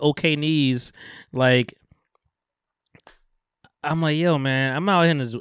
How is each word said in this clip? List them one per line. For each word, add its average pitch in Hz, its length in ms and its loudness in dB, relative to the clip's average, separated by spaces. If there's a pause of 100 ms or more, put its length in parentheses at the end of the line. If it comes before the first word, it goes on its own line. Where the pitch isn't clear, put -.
okay 151 340 0
knees. 147 580 0 (400)
Like, 127 420 2 (2000)
I'm 160 180 -2
like, 151 160 0
"Yo, 170 180 2
man, 135 400 -2
I'm 175 120 -2
out 180 140 2
here 165 100 4
in 151 60 0
this, 120 220 -6